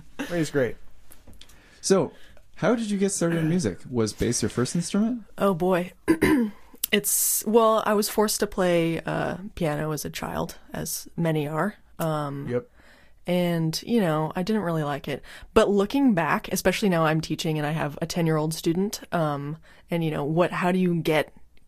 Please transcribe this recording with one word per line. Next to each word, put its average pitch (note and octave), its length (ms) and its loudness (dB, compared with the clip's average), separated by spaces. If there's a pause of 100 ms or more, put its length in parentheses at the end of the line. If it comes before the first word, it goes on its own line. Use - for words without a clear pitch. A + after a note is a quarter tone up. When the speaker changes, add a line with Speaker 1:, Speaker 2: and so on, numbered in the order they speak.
(280)
Speaker 1:
Ray's E3+ 220 0
great. B2+ 260 0 (1040)
Speaker 2:
So, F#3 320 2 (440)
how G3+ 180 2
did A3+ 160 -2
you G3+ 80 0
get G3 140 2
started E3+ 260 0
in D#3+ 100 2
music? D#3 300 0 (120)
Was A2+ 220 0
bass - 300 -2
your A2 60 0
first - 260 -2
instrument? G#3+ 480 0 (160)
Speaker 3:
Oh, G3 160 2
boy. F3+ 380 0 (160)
<clears throat> C#4+ 440 4 (400)
It's, - 520 0
well, A3 420 6
I G#3+ 80 4
was G#3 140 2
forced G#3+ 300 2
to G#3 80 2
play, E3+ 540 2
uh, D#3+ 380 -2 (180)
piano D#3 340 -2
as D3+ 140 -6
a D#3+ 60 -8
child, - 480 -6 (140)
as - 440 -8
many D#3 320 0
are. D#3 260 -2 (240)
Um, D3 500 -4
Speaker 1:
Yep. A#2+ 200 -4 (580)
Speaker 3:
and, E3+ 580 0
you A#3 160 2
know, D#3 360 0
I F#3 80 -2
didn't A3 180 0
really E3 220 -2
like C#3+ 240 -4
it. C#3+ 120 -4 (340)
But G#3+ 140 8
looking G#3 460 4
back, E3 380 0
especially F#3 380 2
now E3 140 4
I'm D#3 160 2
teaching D#3 380 -4
and D3 80 -2
I D3+ 60 -2
have D3 280 -4
a E3 60 -2
ten-year-old D#3+ 480 0
student, F#3 460 0 (100)
um, D3 460 -2 (340)
and, E3+ 140 -2
you D#3 80 0
know, D#3 100 -4
what, D#3+ 300 2
how F3+ 180 0
do F#3 80 2
you F3+ 160 4
get D#3 380 0 (360)